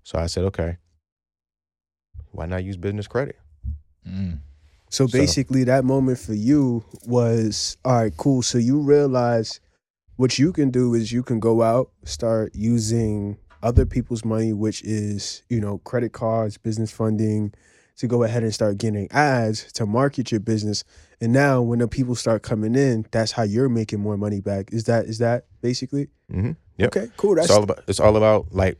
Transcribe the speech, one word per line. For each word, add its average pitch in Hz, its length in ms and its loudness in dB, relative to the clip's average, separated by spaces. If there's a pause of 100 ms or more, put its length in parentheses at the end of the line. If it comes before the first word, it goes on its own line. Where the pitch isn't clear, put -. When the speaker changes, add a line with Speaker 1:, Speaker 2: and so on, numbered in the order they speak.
Speaker 1:
So - 160 -8
I 82 60 -2
said, 87 200 -4
"Okay, 85 320 -4 (1500)
why 80 140 -10
not 92 180 -6
use 95 140 -8
business 101 300 -6
credit?" - 300 -4 (680)
Speaker 2:
Mm. 90 320 -6 (500)
Speaker 3:
So - 180 2
Speaker 1:
So 120 100 0
Speaker 3:
basically 131 480 2
that 127 180 4
moment 131 360 2
for - 140 -8
you 120 520 2 (200)
was, 117 760 0
all 131 100 2
right, 110 220 2
cool. 131 260 2
So - 160 0
you 123 220 2
realize 127 800 2 (560)
what 127 240 2
you 170 140 4
can 143 180 2
do 123 220 2
is 113 180 0
you 123 120 -2
can 117 180 -2
go 113 200 4
out, 117 300 2 (140)
start 113 500 -2
using 107 840 -2 (240)
other 120 240 4
people's 113 380 -6
money, 110 300 0
which 104 300 -4
is, 104 680 -6
you 120 100 -2
know, 101 200 -4
credit 120 340 -6
cards, 113 440 -4
business 110 340 -6
funding, 107 600 -2 (440)
to 127 100 -6
go 120 160 2
ahead 113 200 -2
and 110 100 -2
start 104 240 0
getting 104 340 -4
ads 123 640 0
to 117 120 -4
market 123 460 -2
your 113 80 0
business. 104 440 -2 (360)
And 117 140 0
now 135 280 4
when 120 180 0
the 120 100 0
people 123 260 -2
start 113 280 -2
coming 110 320 -2
in, 127 360 2
that's 113 220 0
how 117 100 -2
you're 110 260 0
making 110 300 -2
more 104 160 -2
money 104 240 -2
back. 98 320 -4
Is 113 140 -4
that, 117 220 2
is 110 100 -8
that 120 300 -2 (140)
basically? 127 460 -4 (240)
Speaker 1:
Mm-hmm. 104 200 -4 (260)
Yep. - 180 0
Speaker 3:
Okay, 226 220 -4
cool. 202 180 2
That's - 120 2
Speaker 1:
It's 185 100 6
all 208 60 4
about, - 240 -2
it's 101 120 -2
all 107 160 6
about, 107 380 4
like, 95 260 0